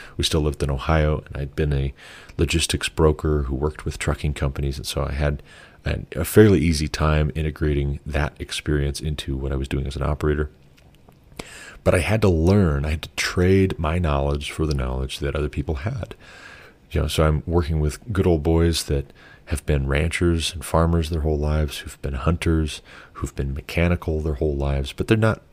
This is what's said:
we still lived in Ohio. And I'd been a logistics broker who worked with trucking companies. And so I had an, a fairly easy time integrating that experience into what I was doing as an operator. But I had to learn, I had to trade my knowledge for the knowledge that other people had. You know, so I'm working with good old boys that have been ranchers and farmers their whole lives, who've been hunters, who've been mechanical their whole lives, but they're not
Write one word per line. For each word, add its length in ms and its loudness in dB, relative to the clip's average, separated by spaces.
we 60 -2
still 200 2
lived 200 -2
in 80 0
Ohio. 560 2
And 100 -14
I'd 200 -8
been 160 0
a 220 -2
logistics 520 0
broker 560 2
who 100 -2
worked 300 -4
with 140 -6
trucking 360 -2
companies. 420 -4
And 100 -10
so 180 -4
I 80 -4
had 300 -2
an, 300 -4
a 100 -4
fairly 360 8
easy 280 2
time 460 2
integrating 720 -2
that 320 -4
experience 640 -2
into 360 -6
what 160 -4
I 40 -2
was 100 -4
doing 200 -4
as 100 -8
an 60 -6
operator. 480 -2
But 120 4
I 60 2
had 220 0
to 60 4
learn, 560 4
I 60 -2
had 120 -4
to 140 -14
trade 640 2
my 200 0
knowledge 520 0
for 160 -2
the 80 0
knowledge 440 -4
that 160 -4
other 140 -2
people 280 -4
had. 380 -8
You 100 -2
know, 80 0
so 180 2
I'm 200 2
working 340 0
with 320 -4
good 140 2
old 160 4
boys 420 2
that 280 -4
have 200 -4
been 220 0
ranchers 640 0
and 120 -12
farmers 460 2
their 120 -2
whole 160 0
lives, 400 0
who've 240 -16
been 120 -6
hunters, 680 0
who've 200 -8
been 200 -4
mechanical 680 -2
their 140 -2
whole 200 0
lives, 380 -2
but 160 -6
they're 80 4
not 260 0